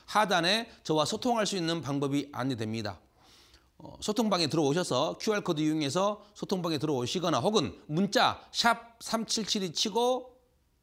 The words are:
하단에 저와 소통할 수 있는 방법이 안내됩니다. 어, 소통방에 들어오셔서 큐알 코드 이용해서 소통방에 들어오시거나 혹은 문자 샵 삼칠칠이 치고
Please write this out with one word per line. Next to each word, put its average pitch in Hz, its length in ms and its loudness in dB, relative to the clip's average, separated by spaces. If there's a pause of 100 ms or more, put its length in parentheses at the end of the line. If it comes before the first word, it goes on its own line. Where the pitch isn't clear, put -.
하단에 196 640 2 (140)
저와 156 220 2
소통할 220 420 0
수 196 100 -2
있는 165 240 0
방법이 143 520 -2
안내됩니다. 113 680 -4 (800)
어, - 220 -18
소통방에 208 480 0
들어오셔서 151 720 2
큐알 208 240 0
코드 160 160 0
이용해서 156 640 0 (100)
소통방에 175 440 -4
들어오시거나 151 600 0
혹은 160 480 0
문자 185 640 2
샵 - 500 0
삼칠칠이 208 720 -4
치고 240 640 0 (460)